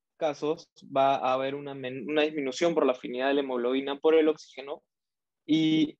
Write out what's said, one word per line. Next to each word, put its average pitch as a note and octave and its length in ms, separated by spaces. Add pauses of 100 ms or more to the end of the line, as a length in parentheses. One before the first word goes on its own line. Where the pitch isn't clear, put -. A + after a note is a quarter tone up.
(180)
casos, D3+ 540 (120)
va C3+ 320
a C3 180
haber C3+ 220
una C#3+ 180
men-, C3+ 360
una D3+ 120
disminución D#3 520
por D3+ 120
la B2+ 80
afinidad B2 340
de C#3 60
la C#3+ 80
hemoglobina C3+ 580
por D#3+ 160
el D#3 140
oxígeno D#3 520 (640)
y D#3 540